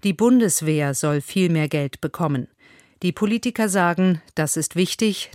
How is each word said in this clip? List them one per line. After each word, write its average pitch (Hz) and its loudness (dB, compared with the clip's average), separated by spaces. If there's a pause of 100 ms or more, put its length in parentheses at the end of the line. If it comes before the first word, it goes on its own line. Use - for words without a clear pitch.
die 202 2
Bundeswehr 160 2
soll 147 0
viel 185 0
mehr 156 0
Geld 143 -4
bekommen. 147 -4 (540)
Die 180 0
Politiker 220 -2
sagen, 180 2 (140)
das 156 -2
ist 160 -4
wichtig, 190 -2